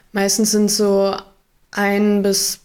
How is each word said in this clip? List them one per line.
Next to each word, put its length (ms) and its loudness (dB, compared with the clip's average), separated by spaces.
meistens 400 0
sind 180 2
so 440 0
ein 520 0
bis 420 -2